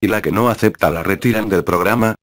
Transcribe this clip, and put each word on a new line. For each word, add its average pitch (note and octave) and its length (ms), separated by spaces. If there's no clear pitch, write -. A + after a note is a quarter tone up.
y G#2 60
la G#2+ 140
que D#2 120
no A#2 160
acepta G#2+ 400
la E2 120
retiran A2 460
del F#2 160
programa. G#2 600